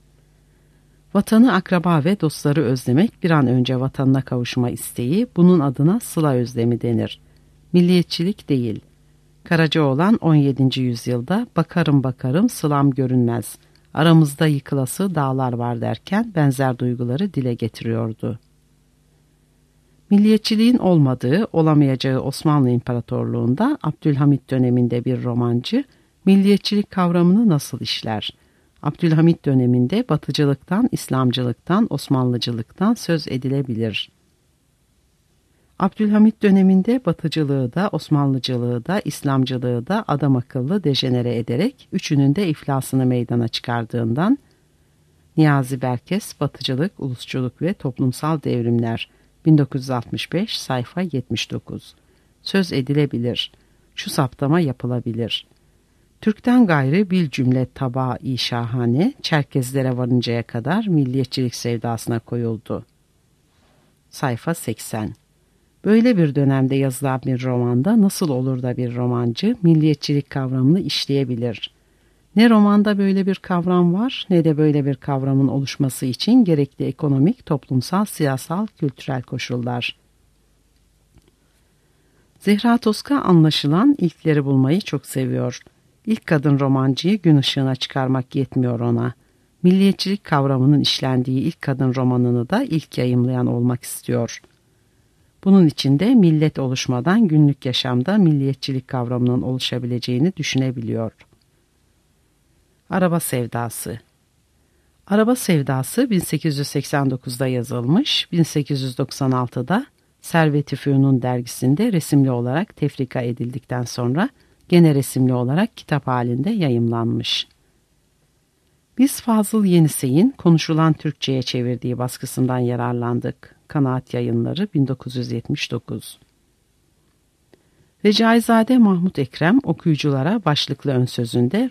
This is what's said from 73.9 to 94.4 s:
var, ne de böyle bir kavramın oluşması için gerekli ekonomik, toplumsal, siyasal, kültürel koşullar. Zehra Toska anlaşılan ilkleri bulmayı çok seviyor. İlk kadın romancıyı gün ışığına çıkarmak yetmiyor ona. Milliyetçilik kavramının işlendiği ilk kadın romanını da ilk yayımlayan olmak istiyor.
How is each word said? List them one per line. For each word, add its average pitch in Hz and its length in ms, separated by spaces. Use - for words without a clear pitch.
var, 233 360
ne 170 140
de 156 140
böyle 147 280
bir 139 100
kavramın 135 520
oluşması 135 580
için 214 400
gerekli 143 400
ekonomik, 139 600
toplumsal, 151 600
siyasal, 165 640
kültürel 135 540
koşullar. 120 760
Zehra 220 380
Toska 247 440
anlaşılan 170 760
ilkleri 151 480
bulmayı 135 360
çok - 240
seviyor. 127 560
İlk 220 220
kadın 143 320
romancıyı 135 600
gün 156 160
ışığına 131 380
çıkarmak 131 600
yetmiyor 127 440
ona. 120 340
Milliyetçilik 190 600
kavramının 139 560
işlendiği 131 600
ilk - 200
kadın 131 340
romanını 123 540
da 233 140
ilk 165 340
yayımlayan 123 500
olmak 120 360
istiyor. - 580